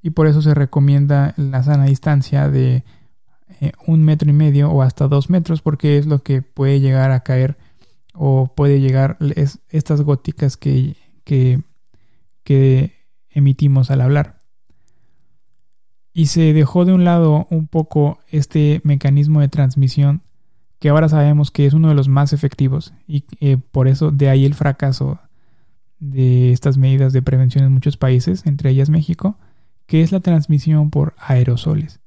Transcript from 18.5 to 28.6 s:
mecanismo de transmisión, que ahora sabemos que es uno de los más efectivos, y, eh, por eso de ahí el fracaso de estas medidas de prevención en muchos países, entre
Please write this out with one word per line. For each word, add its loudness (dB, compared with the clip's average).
mecanismo 0
de 0
transmisión, 0
que -2
ahora 2
sabemos 2
que 0
es 2
uno 4
de 4
los 0
más 2
efectivos, -4
y, -6
eh, 0
por 0
eso 0
de 0
ahí 4
el 0
fracaso -4
de 0
estas 0
medidas 2
de 0
prevención 0
en 2
muchos -2
países, -2
entre -2